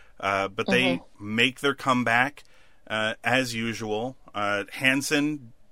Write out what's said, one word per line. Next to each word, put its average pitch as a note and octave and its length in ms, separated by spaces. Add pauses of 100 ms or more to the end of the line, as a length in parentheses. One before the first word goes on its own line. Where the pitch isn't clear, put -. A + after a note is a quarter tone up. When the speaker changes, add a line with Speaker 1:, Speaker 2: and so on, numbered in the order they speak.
(200)
Speaker 1:
uh, G2 280
but G2 200
they B2+ 300
Speaker 2:
Mm-hmm. - 380
Speaker 1:
make B2 260
their C#3+ 140
comeback, B2 680 (440)
uh, A2 360
as A#2+ 320
usual. A2+ 600 (180)
Uh, G2+ 400
Hansen C#3 760 (200)